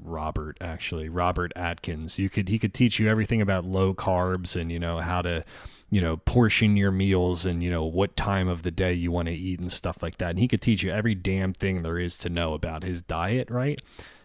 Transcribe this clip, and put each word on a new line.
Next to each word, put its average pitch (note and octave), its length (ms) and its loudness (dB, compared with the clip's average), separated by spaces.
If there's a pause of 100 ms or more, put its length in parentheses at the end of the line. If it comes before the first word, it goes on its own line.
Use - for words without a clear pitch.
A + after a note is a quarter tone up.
Robert, D#2 600 -6
actually. E2 480 -6
Robert F2+ 480 0
Atkins. E2+ 600 -6
You G2 120 2
could, G2 180 -2
he G#2+ 120 2
could G#2 140 0
teach A#2+ 240 4
you A2 120 4
everything A2 320 2
about F#2+ 240 2
low F#2+ 280 2
carbs F#2 640 0
and, E2+ 160 -4
you E2+ 80 -2
know, E2+ 200 -2
how F2 220 0
to, E2+ 220 -2 (480)
you G2+ 80 6
know, E2 160 2
portion G#2+ 640 4
your G2+ 140 4
meals F#2 540 2
and, F2 160 0
you F2 80 0
know, E2+ 140 0
what F2 320 0
time G2 320 0
of F2 160 -2
the F2+ 80 -4
day F2+ 220 0
you E2+ 180 0
wanna E2+ 200 -2
eat F2+ 280 -4
and F2 100 -4
stuff - 320 -6
like E2+ 180 -6
that. F2 100 -2
And F2 100 -2
he A#2+ 80 4
could A2+ 140 0
teach G#2+ 200 4
you F#2+ 100 -2
every G#2+ 240 0
damn F#2+ 360 0
thing F#2 300 0
there E2 180 -2
is F2 200 -4
to F2 100 -6
know E2+ 240 -2
about D#2+ 300 -6
his F2+ 180 -4
diet, F#2 500 -2
right? C3 300 -2 (440)